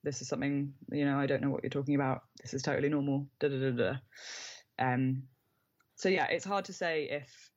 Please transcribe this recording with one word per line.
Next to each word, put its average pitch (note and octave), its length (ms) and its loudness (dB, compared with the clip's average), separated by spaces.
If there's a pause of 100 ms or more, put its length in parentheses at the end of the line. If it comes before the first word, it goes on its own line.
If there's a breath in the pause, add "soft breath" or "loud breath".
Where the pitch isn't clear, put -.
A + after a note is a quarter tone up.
This D3 180 -4
is - 60 -10
something, C#3 440 -2 (200)
you C#3+ 120 2
know, C#3 140 2
I C#3 80 2
don't C3+ 160 2
know C#3 80 2
what - 140 -2
you're - 60 -2
talking C#3+ 260 0
about. C3+ 260 2 (180)
This - 140 -10
is C3 80 -2
totally C#3+ 260 2
normal." C#3+ 380 2 (140)
Da, D3 80 2
da, C#3 100 0
da, C3+ 120 2
da. A#2+ 240 2 (840 loud breath)
Um, C3 460 2 (720)
so - 120 0
yeah, E3+ 220 2
it's F3 160 0
hard G3 200 0
to G3 60 -12
say D#3+ 380 -2
if - 460 -10